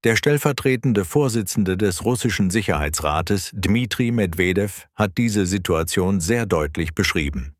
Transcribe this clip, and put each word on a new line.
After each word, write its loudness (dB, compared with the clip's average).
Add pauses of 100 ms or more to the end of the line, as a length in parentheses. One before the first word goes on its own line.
Der 4
stellvertretende 2
Vorsitzende 0
des 0
russischen 0
Sicherheitsrates, -2
Dmitri 0
Medwedew, 0 (260)
hat 0
diese 2
Situation 0
sehr 0
deutlich -2
beschrieben. -4